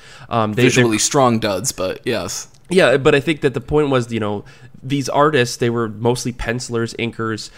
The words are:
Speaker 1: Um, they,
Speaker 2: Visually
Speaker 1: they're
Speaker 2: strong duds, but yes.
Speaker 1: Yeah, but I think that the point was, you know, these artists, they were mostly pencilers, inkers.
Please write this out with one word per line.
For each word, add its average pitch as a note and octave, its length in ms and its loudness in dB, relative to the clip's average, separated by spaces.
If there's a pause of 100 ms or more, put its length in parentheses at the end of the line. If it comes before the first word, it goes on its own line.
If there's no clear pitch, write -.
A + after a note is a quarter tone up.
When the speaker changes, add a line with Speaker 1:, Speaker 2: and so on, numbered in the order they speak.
(280)
Speaker 1:
Um, A2 240 0
they, A#2 100 0
Speaker 2:
Visually B2 280 4
Speaker 1:
they're G#2+ 100 0
Speaker 2:
strong B2 400 2
duds, G#2 320 -2
but F#2 320 -6
yes. G#2+ 420 -4 (220)
Speaker 1:
Yeah, D#3 300 4
but D3 180 4
I C#3 40 2
think D#3+ 200 -2
that C#3 120 0
the B2 80 -6
point D3 300 0
was, A#2+ 220 0
you A2 80 -2
know, G#2 240 -4 (380)
these C3 260 -4
artists, C#3+ 500 2
they A#2+ 120 0
were A#2 180 -2
mostly A#2 440 -2
pencilers, A#2 600 -6
inkers. A2+ 640 -6